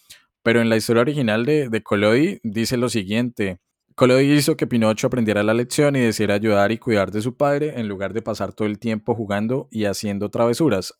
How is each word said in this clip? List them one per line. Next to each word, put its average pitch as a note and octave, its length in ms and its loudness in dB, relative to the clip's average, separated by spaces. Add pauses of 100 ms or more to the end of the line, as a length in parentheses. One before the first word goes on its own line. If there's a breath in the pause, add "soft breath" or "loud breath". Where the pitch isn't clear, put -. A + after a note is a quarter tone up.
(420 soft breath)
Pero A#2 180 4
en A#2 80 2
la A2+ 80 2
historia A2+ 240 2
original A#2+ 460 0
de, D3 240 0
de A2 120 -2
Collodi A#2 600 2
dice A2+ 340 -2
lo A#2+ 140 0
siguiente. G#2+ 720 -4 (340)
Collodi C3 380 4
hizo D3 240 2
que C#3+ 100 -4
Pinocho A2+ 420 0
aprendiera G#2+ 340 0
la G#2+ 120 2
lección C#3 420 0
y C3 40 0
decidiera G#2+ 340 0
ayudar G2+ 360 2
y A2+ 80 -2
cuidar G2+ 320 0
de G#2+ 120 -4
su B2 140 -6
padre C#3+ 440 -2
en G#2+ 80 -6
lugar G2 240 -6
de A2 100 -6
pasar G2+ 300 -6
todo G#2+ 160 -4
el G#2 100 -6
tiempo A2+ 360 -2
jugando A2 580 -4
y G#2+ 140 -2
haciendo G2+ 440 -4
travesuras. A#2 680 0